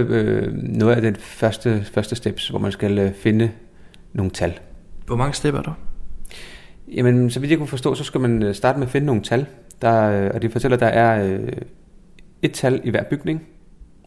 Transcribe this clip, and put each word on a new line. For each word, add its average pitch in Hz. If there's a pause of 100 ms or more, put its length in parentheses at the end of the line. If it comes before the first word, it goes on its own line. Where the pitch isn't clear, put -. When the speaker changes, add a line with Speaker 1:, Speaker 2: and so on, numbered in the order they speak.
Speaker 1:
øh, 107
noget 110
af 117
den 110
første, 110
første 104
steps, -
hvor 101
man 101
skal, 101
øh, 98
finde 110 (640)
nogle 95
tal. 87 (460)
Speaker 2:
Hvor 120
mange 139
step 147
er 143
der? 156 (1160)
Speaker 1:
Jamen, 123
så 127
vidt 143
jeg 160
kunne 151
forstå, 131
så 147
skal 135
man, 117
øh, 101
starte 131
med 131
at 127
finde 143
nogle 117
tal. 123 (360)
Der, 107
øh, 98
og 113
de 113
fortæller, 123
der 120
er, 113
øh, 104 (920)
et 123
tal 131
i -
hver -
bygning. 160 (640)